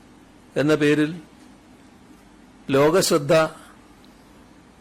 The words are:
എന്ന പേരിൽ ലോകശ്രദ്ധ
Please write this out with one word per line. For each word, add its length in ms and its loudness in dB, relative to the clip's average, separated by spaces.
എന്ന 180 0
പേരിൽ 460 -2
ലോകശ്രദ്ധ 640 0